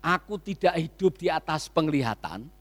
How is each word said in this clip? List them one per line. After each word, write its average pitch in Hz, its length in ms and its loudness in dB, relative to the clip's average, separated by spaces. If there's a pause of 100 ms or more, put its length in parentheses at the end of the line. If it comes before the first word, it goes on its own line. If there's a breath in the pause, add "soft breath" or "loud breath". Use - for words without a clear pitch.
Aku 180 320 -2
tidak 180 400 0
hidup 175 400 0
di 175 160 0
atas 156 320 -2
penglihatan 123 800 0 (160)